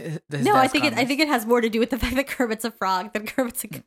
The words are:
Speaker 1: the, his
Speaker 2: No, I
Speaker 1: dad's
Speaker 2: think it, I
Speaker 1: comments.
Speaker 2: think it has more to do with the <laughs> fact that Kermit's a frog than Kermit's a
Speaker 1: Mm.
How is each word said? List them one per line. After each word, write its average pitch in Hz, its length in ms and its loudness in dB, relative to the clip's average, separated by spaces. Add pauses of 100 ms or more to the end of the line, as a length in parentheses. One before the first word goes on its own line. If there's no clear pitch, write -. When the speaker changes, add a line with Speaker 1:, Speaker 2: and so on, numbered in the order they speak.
(280)
Speaker 1:
the, 147 100 -6
his 247 80 0
Speaker 2:
No, 415 80 6
I 262 80 6
Speaker 1:
dad's 262 100 2
Speaker 2:
think 294 120 2
it, - 40 4
I - 20 -2
Speaker 1:
comments. 233 180 0
Speaker 2:
think 277 120 0
it 311 80 2
has 240 180 0
more 240 140 4
to 226 80 2
do 220 120 0
with 233 100 0
the 254 80 -2
<laughs> - 0 -
fact 240 180 -2
that 277 120 0
Kermit's 220 360 -2
a 226 60 -4
frog 190 420 -2
than 214 140 -6
Kermit's - 380 -4
a 214 40 -12
Speaker 1:
Mm. - 180 -12